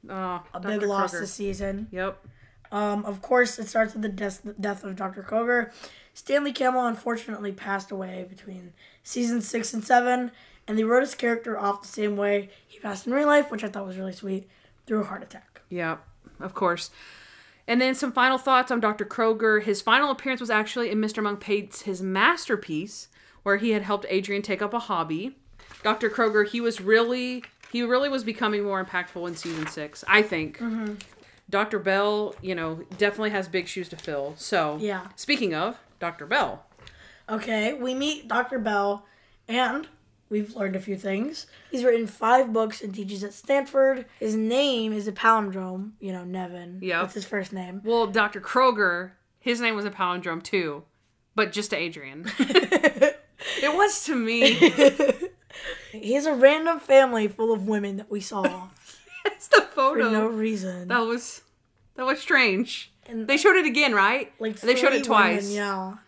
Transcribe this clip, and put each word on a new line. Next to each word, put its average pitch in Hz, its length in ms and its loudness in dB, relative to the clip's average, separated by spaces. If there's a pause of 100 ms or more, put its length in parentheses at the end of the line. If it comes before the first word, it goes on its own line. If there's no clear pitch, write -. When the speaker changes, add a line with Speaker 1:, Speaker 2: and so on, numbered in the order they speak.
Speaker 1:
Oh, 185 340 -8 (120)
Speaker 2:
A 180 60 -12
big 202 120 -6
Speaker 1:
Doctor 208 140 0
Speaker 2:
loss 196 280 0
Speaker 1:
Kroger. 170 60 -4
Speaker 2:
this 190 120 -8
season. 196 600 -6
Speaker 1:
Yep. 190 260 -6 (540)
Speaker 2:
Um, 208 320 -2
of 202 180 -6
course, 247 360 2
it 214 100 -8
starts 220 260 0
with 214 80 -6
the 214 60 -4
death, 196 320 -6 (200)
death 202 240 -4
of 190 120 -10
Doctor 190 260 -8
Kroger. 233 500 0 (420)
Stanley 285 380 0
Camo 254 340 0
unfortunately 220 640 -6
passed 196 380 -6
away 185 380 -10
between 185 440 -18 (300)
season 240 380 -2
six 226 340 -4
and 220 100 -4
seven, 247 460 4 (380)
and 214 100 0
they 220 60 2
wrote 240 180 4
his 277 120 -4
character 233 440 -2
off 202 240 -2
the - 60 -18
same 208 280 -2
way 202 340 0 (160)
he - 120 -20
passed 202 280 -8
in 240 80 -2
real 294 120 2
life, 294 240 4
which 214 140 -6
I 214 40 -6
thought 196 180 -8
was 185 100 -10
really 190 160 -8
sweet, 190 360 -8 (380)
through 214 140 0
a 202 40 -2
heart 202 180 -10
attack. - 480 -20
Speaker 1:
Yep, 165 340 -4 (360)
of 185 140 -10
course. 175 360 -2 (760)
And 233 140 2
then 262 140 2
some 262 180 -2
final 262 260 4
thoughts 254 320 2
on 240 100 0
Doctor 214 240 0
Kroger. 220 580 2
His 202 180 -2
final 277 300 4
appearance 262 300 -4
was 233 100 -6
actually 214 400 0
in 214 100 0
Mister 214 220 -2
Monk 208 180 -2
Pate's, 202 420 -4
his 185 200 -6
masterpiece, 202 1040 0 (340)
where 202 160 2
he 226 120 0
had 214 120 0
helped 202 260 -4
Adrian 202 340 -2
take 202 200 -4
up 208 120 -4
a 233 60 -4
hobby. 180 560 -6 (460)
Doctor 220 280 0
Kroger, 214 380 2
he 233 120 -4
was 233 200 -2
really, 240 640 2 (280)
he 240 100 -2
really 247 260 2
was 262 160 -2
becoming 214 400 -2
more 196 200 -2
impactful 180 440 -6
in 170 80 -8
season 160 320 -8
six, 151 400 -12
I 208 140 6
think. 214 360 -4
Speaker 2:
Mm-hmm. 220 360 -6 (540)
Speaker 1:
Doctor 208 300 0
Bell, 202 640 0
you 185 120 -6
know, 165 260 -6 (180)
definitely 208 320 0
has 196 180 -2
big 175 200 -2
shoes 180 220 -8
to 170 60 -12
fill. 147 400 -6
So, 156 440 -2
Speaker 2:
Yeah. 190 260 -4 (100)
Speaker 1:
speaking 240 380 0
of 185 240 -2 (220)
Doctor 165 260 -8
Bell. 185 380 0 (640)
Speaker 2:
Okay, 220 440 -2
we 254 220 -4
meet 294 340 -4
Doctor 247 300 -2
Bell, 202 460 0 (440)
and 247 400 0 (400)
we've 214 260 -4
learned 196 220 -4
a 190 40 -4
few 196 160 -6
things. 208 500 -6 (240)
He's 254 120 -4
written 233 240 4
five 233 460 4
books 220 300 -2
and 196 120 -10
teaches 196 300 -8
at 202 100 -10
Stanford. 269 720 2 (140)
His 220 160 0
name 226 560 2
is 208 160 -4
a 202 40 -6
palindrome, 196 840 0
you 196 140 -8
know, 180 120 -10
Nevin. 180 580 -10
Speaker 1:
Yep. 175 200 0
Speaker 2:
That's 190 120 -6
his 202 100 -8
first 190 280 -6
name. 185 320 -10
Speaker 1:
Well, 233 220 2
Doctor 208 340 0
Kroger, 190 720 2 (280)
his 240 200 -2
name 226 140 0
was 208 100 -4
a 208 60 -4
palindrome 180 540 -4
too, 160 400 -2 (500)
but 214 180 2
just 208 180 -6
to 196 60 -2
Adrian. 156 500 -8 (120)
Speaker 2:
<laughs> 302 720 4 (520)
Speaker 1:
It 294 120 2
was 403 300 2
to 311 100 -2
me. 226 400 4
Speaker 2:
<laughs> - 1400 2
He's 226 340 -2
a 311 80 0
random 302 440 6
family 254 500 6
full 226 240 0
of 196 140 -2
women 202 300 -2
that 214 140 -14
we 208 100 -4
saw 185 480 -4 (280)
Speaker 1:
<laughs> - 280 -20
It's - 240 -4
the - 140 10
photo. 269 420 2
Speaker 2:
for 226 60 4
no 214 180 2
reason. 196 600 -4
Speaker 1:
That 240 120 2
was, 233 420 -4 (540)
that 254 100 -6
was 294 140 0
strange. 240 720 2 (140)
Speaker 2:
And 226 200 -6
Speaker 1:
They 269 100 4
showed 359 200 8
it 349 100 4
again, 269 280 2
right? 208 440 2
Speaker 2:
like, 220 220 -6
Speaker 1:
They 247 160 4
showed 277 160 6
it 254 120 2
Speaker 2:
three 226 100 2
women, 196 200 6
Speaker 1:
twice. 202 160 -2
Speaker 2:
yeah. 202 440 -4 (140)